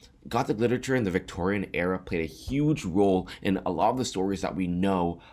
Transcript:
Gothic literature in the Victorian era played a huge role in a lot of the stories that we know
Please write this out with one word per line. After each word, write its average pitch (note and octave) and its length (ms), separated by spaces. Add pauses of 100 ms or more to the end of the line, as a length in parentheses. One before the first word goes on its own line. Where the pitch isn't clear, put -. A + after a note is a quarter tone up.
(300)
Gothic A2+ 300
literature B2 360
in B2+ 80
the F#2+ 80
Victorian F#2 600
era F2+ 260
played F2 220
a D#2+ 40
huge D3 600
role F#2 420 (140)
in G2 240
a F#2 60
lot F2+ 180
of B2 80
the B2+ 80
stories F#2+ 360
that - 140
we F2+ 120
know F2 520 (140)